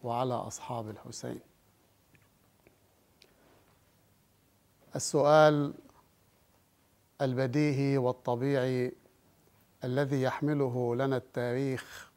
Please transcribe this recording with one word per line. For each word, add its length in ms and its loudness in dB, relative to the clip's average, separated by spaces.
وعلى 300 -2
أصحاب 560 -8
الحسين. 500 -14
السؤال 800 6
البديهي 760 0
والطبيعي 960 0
الذي 380 0
يحمله 760 -2
لنا 220 0
التاريخ 1000 -6